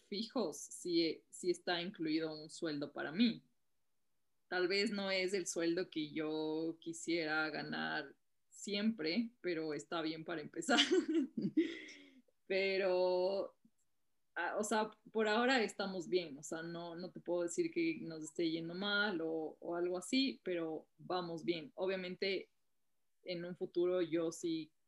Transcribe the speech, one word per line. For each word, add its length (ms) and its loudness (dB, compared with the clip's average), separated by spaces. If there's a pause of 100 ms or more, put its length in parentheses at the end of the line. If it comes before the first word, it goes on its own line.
fijos, 500 -4
sí, 720 0
sí 220 -2
está 300 0
incluido 520 -2
un 160 -14
sueldo 420 -2
para 200 -4
mí. 320 2 (1040)
Tal 200 2
vez 240 4
no 200 0
es 240 2
el 100 0
sueldo 460 0
que 180 -2
yo 680 0
quisiera 720 0
ganar 640 -4 (340)
siempre, 800 0 (120)
pero 340 0
está 260 -4
bien 240 -4
para 160 -4
empezar. 380 2
<laughs> 760 2 (920)
Pero, 1080 2 (800)
ah, 220 -2
o 60 2
sea, 260 2 (220)
por 160 2
ahora 340 4
estamos 480 -2
bien, 300 0
o 20 -16
sea, 220 -6
no, 320 -8
no 160 -8
te 80 -14
puedo 240 0
decir 280 0
que 300 0
nos 220 -8
esté 260 -2
yendo 240 -4
mal 480 0
o, 380 -4
o 160 -4
algo 240 0
así, 440 0
pero 440 -4 (100)
vamos 480 -4
bien. 300 -2
Obviamente, 720 -2 (760)
en 220 -4
un 100 -6
futuro 460 2
yo 300 2
sí 400 -2 (160)